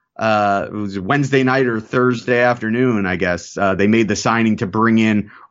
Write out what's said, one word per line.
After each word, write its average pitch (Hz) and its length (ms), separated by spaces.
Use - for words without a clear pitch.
Uh, 104 520
it - 60
was 101 260
Wednesday 135 420
night 131 240
or 113 140
Thursday 123 600
afternoon, 120 640
I 92 120
guess. 87 420
Uh, 95 160
they 98 140
made 113 180
the 101 80
signing 113 440
to 101 100
bring 110 300
in 107 340